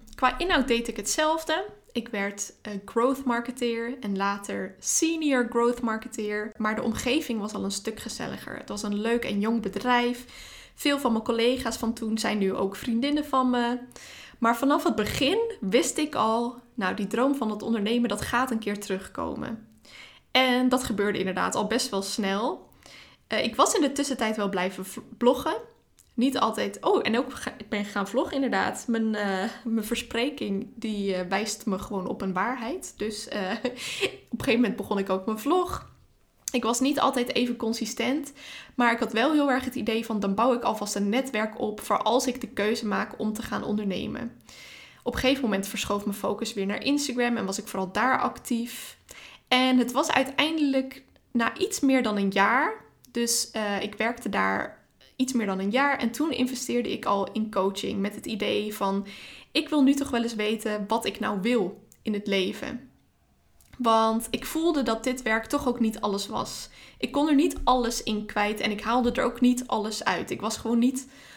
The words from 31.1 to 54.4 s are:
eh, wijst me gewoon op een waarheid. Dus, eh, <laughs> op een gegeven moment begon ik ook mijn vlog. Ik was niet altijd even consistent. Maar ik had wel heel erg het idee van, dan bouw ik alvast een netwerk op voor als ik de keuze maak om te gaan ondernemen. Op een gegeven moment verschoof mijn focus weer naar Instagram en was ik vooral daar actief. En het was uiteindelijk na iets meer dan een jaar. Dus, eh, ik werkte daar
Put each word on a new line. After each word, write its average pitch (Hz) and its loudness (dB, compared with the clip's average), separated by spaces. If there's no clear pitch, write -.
eh, 180 -2
wijst 208 -2
me 190 0
gewoon 196 -4
op - -4
een 190 -2
waarheid. 240 -4
Dus, 214 -6
eh, 208 -4
<laughs> 190 -2
op - -4
een - -6
gegeven 240 4
moment 214 4
begon 196 -2
ik 196 0
ook 190 0
mijn 220 -2
vlog. 349 0
Ik 240 0
was 233 0
niet 285 2
altijd 247 2
even 240 -2
consistent. 233 -4
Maar 240 4
ik 233 0
had - -2
wel 247 4
heel 285 4
erg 254 0
het 247 -6
idee 220 -2
van, 214 -2
dan 196 0
bouw 240 4
ik 247 0
alvast 214 -2
een 202 0
netwerk 220 0
op 214 -4
voor - 0
als 247 2
ik 247 -2
de 202 -4
keuze 214 0
maak 202 -2
om 214 -2
te 214 -6
gaan - -4
ondernemen. 208 -4
Op - -2
een - -2
gegeven 269 2
moment 196 0
verschoof 202 -4
mijn 202 -2
focus 208 -4
weer 196 -2
naar 202 -4
Instagram 247 0
en 196 -2
was 190 -4
ik 202 -10
vooral 190 -4
daar 247 2
actief. - -4
En 254 6
het 247 4
was 254 2
uiteindelijk 269 2
na 233 0
iets - 0
meer 262 6
dan 208 2
een 196 2
jaar. 226 4
Dus, 233 0
eh, 208 -2
ik 208 -6
werkte 233 -2
daar 196 0